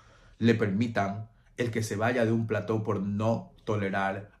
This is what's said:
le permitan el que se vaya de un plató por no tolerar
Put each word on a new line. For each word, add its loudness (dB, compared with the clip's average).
le 4
permitan 0
el 0
que -2
se -4
vaya 2
de 2
un 0
plató 0
por 0
no -2
tolerar -2